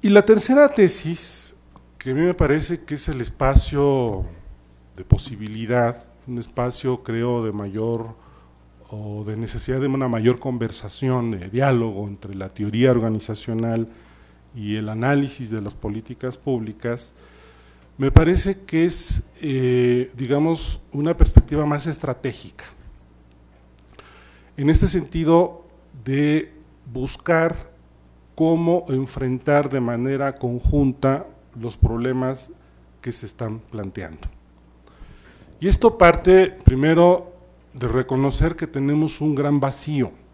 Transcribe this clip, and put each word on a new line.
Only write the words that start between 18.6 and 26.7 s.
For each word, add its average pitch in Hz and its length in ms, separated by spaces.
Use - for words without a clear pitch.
que 160 240
es, - 380
eh, 127 800
digamos, 143 640
una 151 240
perspectiva - 520
más 147 180
estratégica. 131 800
En 143 140
este 185 160
sentido, 165 760
de 147 480